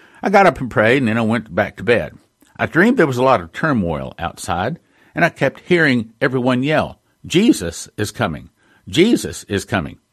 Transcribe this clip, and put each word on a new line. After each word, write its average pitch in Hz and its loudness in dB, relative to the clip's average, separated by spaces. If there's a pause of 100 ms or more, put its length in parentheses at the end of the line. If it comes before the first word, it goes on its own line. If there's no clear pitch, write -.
(240)
I 208 -2
got 196 6
up - 2
and 123 -8
prayed, 117 4
and 131 0
then 113 0
I - 0
went 110 -2
back 95 -2
to - -14
bed. 95 0 (400)
I - -2
dreamed 180 2
there 165 4
was 131 -2
a 123 0
lot 127 4
of 85 -14
turmoil 85 -4
outside, 92 -6 (340)
and 160 -2
I 165 4
kept 135 -4
hearing 139 0
everyone 127 0
yell, 143 -2 (260)
"Jesus 123 0
is 104 -4
coming. 80 -6 (380)
Jesus 156 0
is 98 -4
coming." 76 -6 (140)